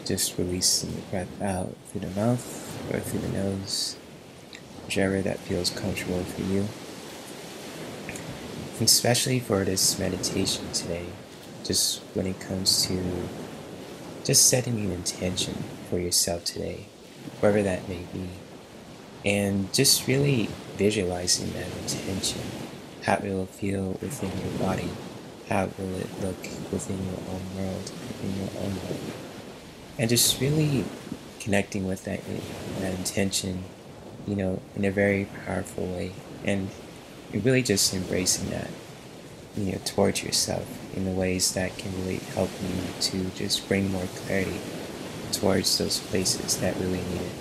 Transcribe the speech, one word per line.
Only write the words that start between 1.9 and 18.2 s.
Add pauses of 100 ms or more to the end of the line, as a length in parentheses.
the
mouth
or
through
the
nose, (840)
whichever
that
feels
comfortable
for
you. (2000)
And
especially
for
this
meditation
today, (580)
just (140)
when
it
comes
to (1200)
just
setting
an
intention (240)
for
yourself
today, (520)
wherever
that
may
be, (960)